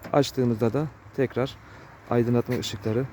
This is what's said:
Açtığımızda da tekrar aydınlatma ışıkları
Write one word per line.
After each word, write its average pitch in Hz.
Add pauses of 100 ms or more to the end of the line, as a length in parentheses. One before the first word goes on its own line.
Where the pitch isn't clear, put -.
(120)
Açtığımızda 120
da 143 (300)
tekrar 127 (540)
aydınlatma 120
ışıkları 110